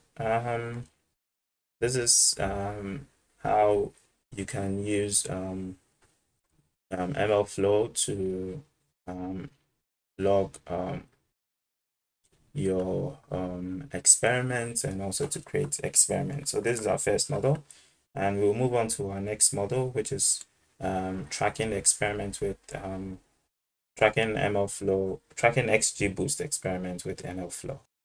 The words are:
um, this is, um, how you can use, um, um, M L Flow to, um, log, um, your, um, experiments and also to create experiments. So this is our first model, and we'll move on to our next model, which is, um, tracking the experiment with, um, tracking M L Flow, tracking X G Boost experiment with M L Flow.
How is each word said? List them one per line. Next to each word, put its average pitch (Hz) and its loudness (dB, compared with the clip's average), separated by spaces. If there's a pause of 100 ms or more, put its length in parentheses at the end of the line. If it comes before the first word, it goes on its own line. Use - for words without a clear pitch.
(160)
um, 117 -2 (960)
this 123 2
is, - 6
um, 101 -4 (300)
how 104 4 (420)
you 98 -6
can 98 -4
use, 101 0
um, 95 -6 (1120)
um, 90 -4
M 104 0
L 104 6
Flow 104 2
to, 95 -4 (440)
um, 92 -8 (680)
log, 98 2 (100)
um, 87 -4 (1500)
your, 92 -2 (120)
um, 90 -6
experiments 117 2
and 98 -4
also 98 -2
to 165 -6
create - -2
experiments. - 2
So 107 0
this 113 0
is 107 -2
our 98 2
first 101 2
model, 135 2 (500)
and 101 0
we'll 104 6
move 123 2
on 113 2
to 101 -2
our 98 -4
next 104 2
model, 120 0
which 117 -2
is, - 0 (360)
um, 92 -2
tracking 107 -2
the 101 -2
experiment 101 0
with, 98 -2 (160)
um, 95 -8 (800)
tracking 110 4
M 101 2
L 101 2
Flow, 95 0 (140)
tracking 117 4
X 110 4
G 101 0
Boost 95 -2
experiment 90 -4
with 95 -8
M 90 -6
L 87 -8
Flow. - -10 (240)